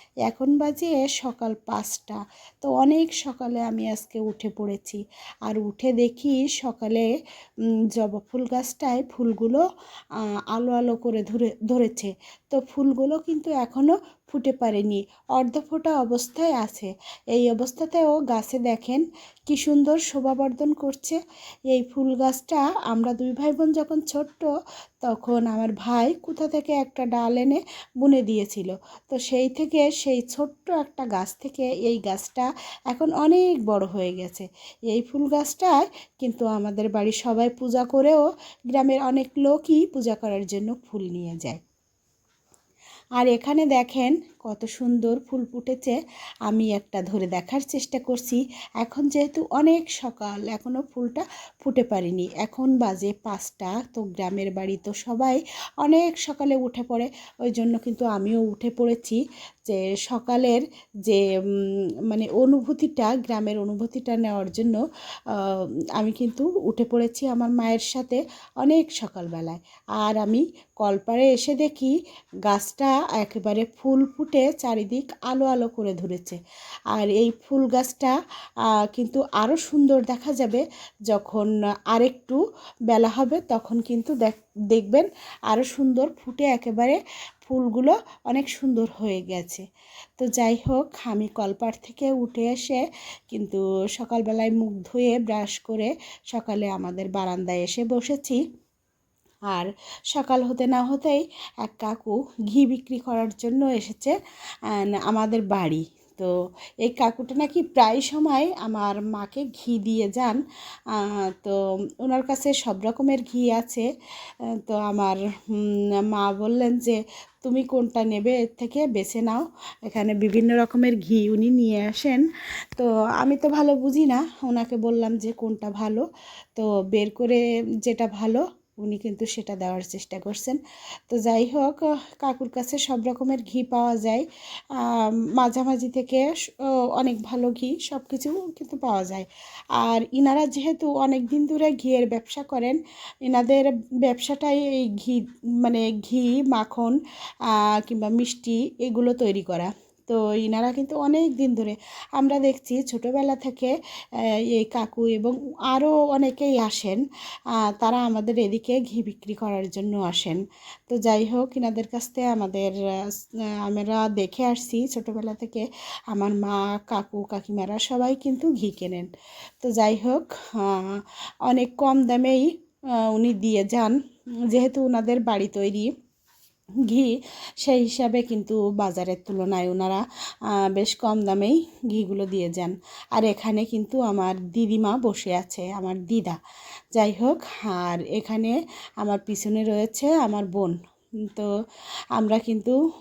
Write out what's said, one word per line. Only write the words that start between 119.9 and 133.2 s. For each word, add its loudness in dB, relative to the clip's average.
বিভিন্ন 4
রকমের 4
ঘি 2
উনি 4
নিয়ে 4
আসেন।" 2
তো 2
আমি 2
তো 2
ভালো 4
বুঝি 2
না, 2
ওনাকে -2
বললাম 0
যে -4
কোনটা -6
ভালো। -2
তো 2
বের 0
করে 2
যেটা 0
ভালো 0
উনি -6
কিন্তু -6
সেটা -8
দেওয়ার -4
চেষ্টা -12
করছেন। -6
তো 0
যাই 4
হোক, 0
কাকুর -4
কাছে -6
সব -2
রকমের -2